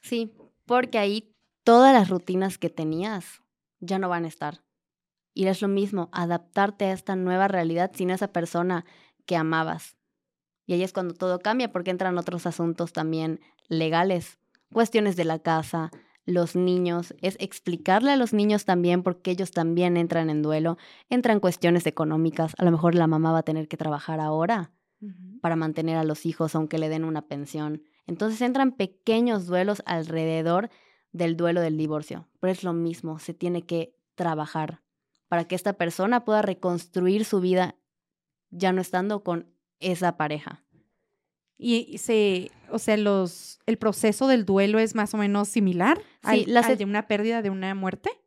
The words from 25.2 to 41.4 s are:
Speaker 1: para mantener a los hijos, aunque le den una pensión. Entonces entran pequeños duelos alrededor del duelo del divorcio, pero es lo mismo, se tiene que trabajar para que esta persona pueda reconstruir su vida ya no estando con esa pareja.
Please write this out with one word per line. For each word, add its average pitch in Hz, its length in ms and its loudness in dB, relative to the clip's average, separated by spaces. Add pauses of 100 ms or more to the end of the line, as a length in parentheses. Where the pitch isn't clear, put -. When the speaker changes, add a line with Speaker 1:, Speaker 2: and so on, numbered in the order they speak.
Speaker 1:
para 165 160 0
mantener 160 420 -2
a 160 60 0
los 151 220 -4
hijos, 160 300 -2
aunque 160 240 -2
le 156 100 -2
den 160 160 -4
una 156 220 -6
pensión. 151 560 -8 (240)
Entonces 220 340 -4
entran 254 300 2
pequeños 220 720 0
duelos 185 400 0
alrededor 165 840 -2 (420)
del 165 260 -2
duelo 170 240 2
del 160 160 0
divorcio, 156 500 -4 (120)
pero 185 120 0
es 185 120 -4
lo 180 100 -2
mismo, 165 460 -4
se 165 160 -12
tiene 175 320 -4
que 165 260 -4 (220)
trabajar 156 680 -4 (480)
para 170 160 0
que 180 100 -6
esta 190 180 -2
persona 196 500 0
pueda 214 180 2
reconstruir 185 840 0
su 196 160 0
vida 180 340 2 (760)
ya 185 220 -2
no 185 80 0
estando 196 460 -4
con 170 280 -6 (280)
esa 175 340 -2
pareja. 151 480 -6 (920)